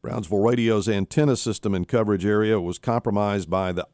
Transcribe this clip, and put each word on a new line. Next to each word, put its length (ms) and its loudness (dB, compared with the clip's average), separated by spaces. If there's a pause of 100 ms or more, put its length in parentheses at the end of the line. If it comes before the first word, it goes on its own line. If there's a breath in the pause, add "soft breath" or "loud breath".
Brownsville 380 -2
Radio's 500 2
antenna 460 2
system 400 -4
and 120 -2
coverage 380 0
area 340 2
was 200 -6
compromised 680 -2
by 240 -2
the 220 -6